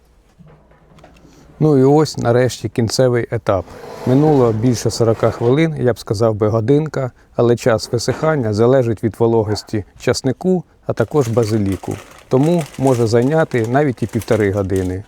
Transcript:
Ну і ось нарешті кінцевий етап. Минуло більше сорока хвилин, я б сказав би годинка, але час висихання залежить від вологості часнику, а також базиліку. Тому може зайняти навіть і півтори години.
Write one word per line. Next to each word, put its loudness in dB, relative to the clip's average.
Ну 4
і 4
ось 2
нарешті 0
кінцевий 0
етап. -2
Минуло 4
більше 0
сорока 0
хвилин, 0
я 0
б -4
сказав 0
би 0
годинка, 0
але 4
час 0
висихання -2
залежить 2
від -2
вологості 0
часнику, -2
а -4
також 0
базиліку. -2
Тому 2
може 2
зайняти 0
навіть -2
і -2
півтори 0
години. -2